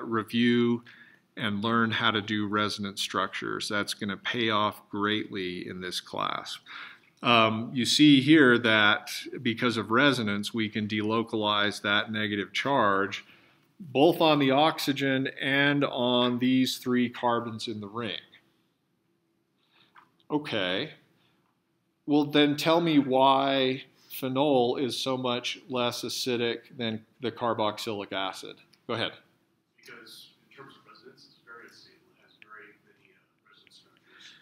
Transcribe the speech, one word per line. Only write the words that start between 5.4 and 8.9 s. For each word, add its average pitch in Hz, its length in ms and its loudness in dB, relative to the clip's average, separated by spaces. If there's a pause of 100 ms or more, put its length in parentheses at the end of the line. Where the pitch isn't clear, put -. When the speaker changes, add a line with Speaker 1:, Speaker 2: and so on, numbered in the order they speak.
Speaker 1:
in 92 140 -12
this 90 180 -8
class. - 600 -8 (640)
Um, 113 500 2
you 120 140 -2
see 147 340 8
here 131 380 6
that 107 520 4 (300)